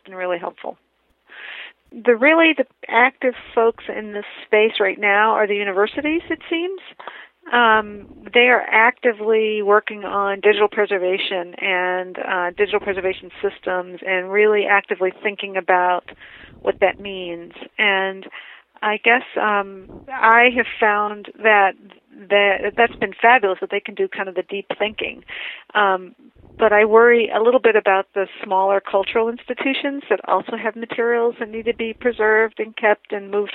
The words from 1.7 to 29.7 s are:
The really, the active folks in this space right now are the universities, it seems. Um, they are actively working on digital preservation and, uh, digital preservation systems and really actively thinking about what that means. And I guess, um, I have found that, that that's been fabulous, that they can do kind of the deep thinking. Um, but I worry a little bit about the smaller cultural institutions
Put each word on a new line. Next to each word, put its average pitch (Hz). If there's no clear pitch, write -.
The 233
really, 320
the 269
active 247
folks 226
in 214
this 208
space 214
right 190
now 208
are 214
the 202
universities, 214
it 330
seems. 359
Um, 214
they 247
are 240
actively 214
working 208
on 196
digital 208
preservation 185
and, 180
uh, 180
digital 202
preservation 185
systems 180
and 185
really 208
actively 196
thinking 202
about 180
what 196
that 185
means. 180
And 190
I 214
guess, 240
um, 196
I 233
have 233
found 208
that, 202
that 202
that's 233
been 196
fabulous, 208
that 196
they 202
can 202
do 190
kind 196
of 180
the 185
deep 202
thinking. -
Um, 190
but 220
I 208
worry 226
a 208
little 247
bit 214
about 196
the 196
smaller 196
cultural 226
institutions 269